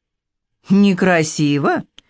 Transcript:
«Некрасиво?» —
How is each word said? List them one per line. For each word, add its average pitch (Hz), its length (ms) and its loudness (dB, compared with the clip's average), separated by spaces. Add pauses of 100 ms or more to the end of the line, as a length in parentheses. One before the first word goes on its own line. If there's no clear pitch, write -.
(680)
«Некрасиво?» — 180 1160 0 (260)